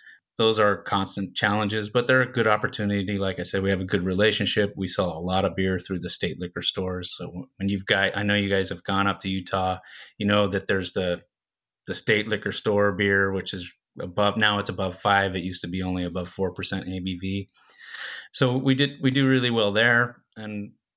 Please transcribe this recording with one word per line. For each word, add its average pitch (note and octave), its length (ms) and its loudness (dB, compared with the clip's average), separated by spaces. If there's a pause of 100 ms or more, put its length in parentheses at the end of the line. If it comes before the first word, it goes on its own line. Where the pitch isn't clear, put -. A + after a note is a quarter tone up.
(380)
Those A2+ 220 4
are G#2 240 4
constant G2 500 -2
challenges, G#2 560 0
but A#2+ 180 0
they're C3 140 6
a B2 80 -2
good A2 180 2
opportunity. G2+ 680 0
Like F#2+ 220 -2
I F2+ 40 -6
said, F#2+ 200 -2
we G2 60 2
have F#2+ 100 2
a F#2+ 60 -4
good F#2 180 0
relationship. G2+ 720 2
We F#2+ 140 -4
sell F2 280 -2
a - 20 -8
lot F#2 260 0
of E2 100 -2
beer F#2+ 240 0
through F#2 200 -6
the F2 100 -6
state - 320 -4
liquor F2 200 -8
stores. F2+ 560 -4
So F2 100 -8
w-, F2 280 -12
when G2 140 -2
you've G2 160 -2
got, G2 320 2
I G#2 60 -2
know G#2 120 2
you G2 140 0
guys F#2+ 180 2
have F2+ 160 -10
gone G2 240 0
up F#2+ 140 0
to G2 80 -6
Utah, F#2 480 -2 (400)
you G#2+ 100 -2
know G#2 220 4
that F#2+ 180 -2
there's F#2+ 240 0
the, F2+ 300 -2 (640)
the F#2 80 -6
state G#2+ 320 0
liquor G#2 240 -2
store G2+ 400 2
beer, G2 400 2
which F#2+ 220 -4
is F2+ 180 -10 (300)
above, G2+ 340 0
now G#2+ 240 2
it's G2 100 -2
above F#2+ 300 -4
five. G2 380 2
It F2 80 -4
used F#2 160 -6
to F2 80 -6
be F#2 120 -4
only F#2 220 -2
above F2 240 -6
four F#2 260 -4
percent F#2+ 360 -6
A F#2 100 -6
B F#2 180 -6
V. F#2+ 300 -4 (880)
So B2+ 240 2
we C3+ 180 2
did, C#3+ 260 0
we C3 100 4
do C3+ 180 4
really B2 220 4
well G#2+ 200 4
there. A#2+ 500 4 (140)
And, G#2+ 380 -10 (240)